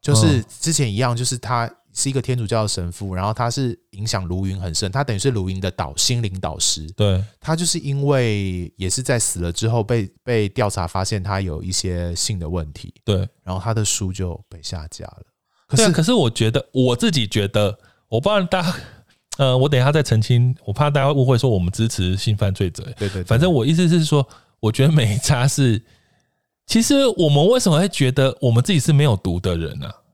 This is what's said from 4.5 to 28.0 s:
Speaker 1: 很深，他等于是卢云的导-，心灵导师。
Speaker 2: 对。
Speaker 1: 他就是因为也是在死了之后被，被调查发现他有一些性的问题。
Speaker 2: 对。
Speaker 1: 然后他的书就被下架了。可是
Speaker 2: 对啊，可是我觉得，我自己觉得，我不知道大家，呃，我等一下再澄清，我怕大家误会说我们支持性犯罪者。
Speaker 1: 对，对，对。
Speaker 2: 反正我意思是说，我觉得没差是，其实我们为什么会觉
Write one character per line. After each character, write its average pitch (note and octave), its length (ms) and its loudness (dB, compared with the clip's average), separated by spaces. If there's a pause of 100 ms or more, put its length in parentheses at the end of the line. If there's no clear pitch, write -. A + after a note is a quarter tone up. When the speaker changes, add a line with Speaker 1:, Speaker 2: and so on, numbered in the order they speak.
Speaker 1:
很 F2 140 -6
深， F#2+ 180 -4
他 C3+ 120 -2
等 A#2 120 -4
于 F#2+ 40 -4
是 C3+ 100 0
卢 G2+ 200 -2
云 F#2+ 120 -6
的 G2 80 -2
导-， D2+ 280 -8
心 A#2+ 240 0
灵 F#2+ 180 -4
导 D#2 180 -6
师。 - 380 -4
Speaker 2:
对。 G2 280 2 (160)
Speaker 1:
他 D#3+ 160 -2
就 E3+ 80 -2
是 E3+ 140 -2
因 C#3 300 -4
为 G2+ 680 0
也 F#2 120 -4
是 B2+ 140 -4
在 B2 160 0
死 - 200 -4
了 F2 120 -2
之 A2+ 180 -2
后 A2+ 140 0
被， A2 260 -2 (140)
被 A2 260 0
调 G#2+ 180 -2
查 F#2 200 -4
发 F#2+ 180 -2
现 G2+ 160 -4
他 G2 180 -4
有 E2 220 -6
一 F#2 100 -8
些 F2 440 -4
性 F#2+ 240 -4
的 D#2+ 100 -8
问 D#2+ 240 -6
题。 - 180 -16 (140)
Speaker 2:
对。 G2+ 120 0 (260)
Speaker 1:
然 F#2 120 -8
后 G2 80 -6
他 A2+ 100 -4
的 G#2+ 120 -2
书 F#2+ 260 -4
就 F#2 280 -8 (100)
被 E2+ 140 -20
下 D#2 260 -10
架 - 160 -16
了。 - 180 -20 (440)
可 - 100 2
是 A3+ 60 6
Speaker 2:
对 - 20 6
啊， F#3+ 60 4
可 E3 100 2
是 F#3+ 120 2
我 F3 140 4
觉 A2+ 220 0
得， B2 220 -2
我 B2+ 240 2
自 A3 160 2
己 B2 160 0
觉 G2+ 200 0
得， G#2 300 0 (300)
我 A2+ 120 0
不 C#3 80 0
知 G#3 80 2
道 G3 80 4
大 F3+ 200 0
家， E3+ 120 -2 (600)
呃， C3 200 2
我 C3+ 120 4
等 C#3 100 4
一 B2 40 4
下 C#3 80 4
再 D3+ 100 2
澄 A#2 180 2
清， B2 360 2 (100)
我 G2+ 80 -4
怕 D3 160 2
大 C#3+ 120 2
家 C#3 100 2
误 C#3 120 2
会 B2+ 140 4
说 C3 100 2
我 G#2+ 120 2
们 F2+ 120 0
支 A2+ 160 0
持 F#2 300 -2
性 G#2+ 180 0
犯 G2+ 160 0
罪 G2 200 -2
者。 - 120 -14 (140)
Speaker 1:
对， G2+ 100 -4
对， - 20 -2
对。 F#2+ 140 -6
Speaker 2:
反 - 160 2
正 F3+ 120 4
我 C3 120 2
意 D3 100 2
思 F3 140 4
是 D#3+ 160 4
说， D3+ 240 2 (320)
我 G#2+ 120 0
觉 C3 140 2
得 D#3+ 60 4
没 A2+ 280 2
差 C3 280 2
是， B2 340 2 (840)
其 A3+ 160 2
实 C#4 260 4
我 F3+ 220 2
们 C#3+ 180 6
为 B3+ 120 6
什 G3 120 2
么 D3+ 80 4
会 G3 80 2
觉 C3+ 240 0